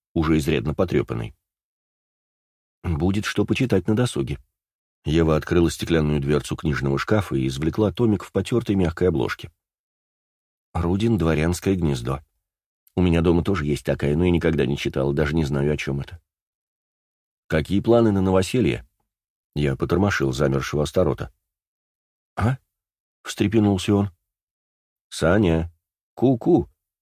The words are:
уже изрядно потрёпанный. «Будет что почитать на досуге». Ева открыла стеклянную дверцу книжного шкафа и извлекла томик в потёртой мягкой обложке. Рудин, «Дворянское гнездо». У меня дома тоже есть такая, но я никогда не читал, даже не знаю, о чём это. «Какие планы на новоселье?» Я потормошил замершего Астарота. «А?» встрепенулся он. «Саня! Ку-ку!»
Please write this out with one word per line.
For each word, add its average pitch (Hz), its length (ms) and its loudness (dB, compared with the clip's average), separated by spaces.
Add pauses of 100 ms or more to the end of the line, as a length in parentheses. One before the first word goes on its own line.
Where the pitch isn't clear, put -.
(140)
уже 80 240 2
изрядно 73 380 -2
потрёпанный. 60 600 -4 (1500)
«Будет 92 420 -2
что - 180 -2
почитать 104 440 0
на 110 80 0
досуге». 71 420 -4 (680)
Ева 78 320 2
открыла 82 360 2
стеклянную 76 500 0
дверцу 73 340 -2
книжного 69 440 -2
шкафа 98 360 -2
и 65 120 -2
извлекла 80 440 -2
томик 107 320 0
в - 80 -18
потёртой 113 440 -2
мягкой 90 320 0
обложке. 65 440 -2 (1200)
Рудин, 98 440 0
«Дворянское 85 580 0
гнездо». 69 460 -4 (760)
У 90 60 0
меня 85 200 4
дома 85 220 4
тоже 82 220 -2
есть 71 180 -2
такая, 71 320 0
но 87 100 2
я 90 60 4
никогда 80 360 0
не 69 100 -2
читал, 69 340 -2
даже 73 220 -2
не 80 100 0
знаю, 71 300 0
о 71 40 -2
чём 69 240 -6
это. - 200 -16 (1300)
«Какие 80 320 0
планы 117 320 4
на 98 100 2
новоселье?» 95 680 0 (680)
Я 71 200 0
потормошил 85 580 0
замершего 69 500 -2
Астарота. 76 500 -2 (1000)
«А?» 127 220 0 (680)
встрепенулся 104 680 2
он. 101 160 0 (960)
«Саня! 85 640 2 (400)
Ку-ку!» 135 560 2 (320)